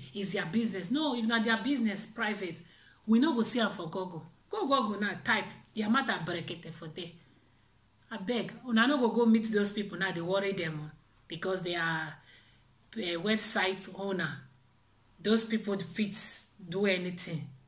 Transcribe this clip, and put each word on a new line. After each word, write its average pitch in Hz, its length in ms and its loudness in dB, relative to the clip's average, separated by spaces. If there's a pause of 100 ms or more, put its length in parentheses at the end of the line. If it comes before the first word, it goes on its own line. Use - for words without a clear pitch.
(140)
is 202 180 -4
their 190 140 -2
business. 185 440 0
No, 285 260 0
if 233 80 0
not 226 180 2
their 220 140 2
business 220 500 0
private, 196 520 -4 (480)
we 220 120 8
no 302 160 6
go 233 80 4
see 226 180 0
am 208 100 2
for 170 180 -6
Google. 185 360 -6 (260)
Go 427 180 -2
Google 214 320 2
now, 202 120 0 (120)
type 214 200 0 (300)
their 214 140 -2
matter 226 240 2 (120)
brekete 165 480 -6
for 165 160 -12
there. 170 220 -10 (1040)
Abeg, 220 380 -2 (180)
una 226 180 6
no 294 120 4
go 240 100 6
go 233 180 4
meet 220 240 6
those 208 220 2
people 190 260 -4
now. 185 140 0
They 165 80 -2
worry 196 320 0
them, 165 320 -4
oh, 156 60 -12 (360)
because 185 360 -4
they 175 140 -2
are, 160 360 -2 (840)
eh, 175 160 -2
website 190 720 0 (100)
owner. 180 440 -2 (760)
Those 220 280 4
people 208 320 0
fit 196 380 -4 (520)
do 196 180 0
anything. 180 640 -2 (200)